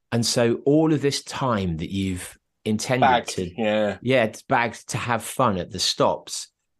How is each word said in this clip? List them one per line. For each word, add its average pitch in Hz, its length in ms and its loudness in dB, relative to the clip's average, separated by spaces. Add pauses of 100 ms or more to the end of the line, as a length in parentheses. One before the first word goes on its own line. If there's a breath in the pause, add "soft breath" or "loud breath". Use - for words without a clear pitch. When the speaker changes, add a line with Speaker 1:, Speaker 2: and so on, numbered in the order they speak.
(120)
Speaker 1:
And 117 120 2
so 117 400 2
all 160 280 4
of 135 100 0
this 139 220 -2
time 98 540 -2
that 82 120 -6
you've 95 480 -4 (260)
intended 110 420 0
Speaker 2:
Bagged, 123 240 2
Speaker 1:
to, 92 200 -4 (100)
Speaker 2:
yeah. 107 400 0
Speaker 1:
yeah, 123 240 2
it's 104 180 -6
bagged 120 480 -2
to - 60 -4
have 113 280 -2
fun 113 340 0
at 85 140 -8
the 90 80 -6
stops - 680 -2 (320)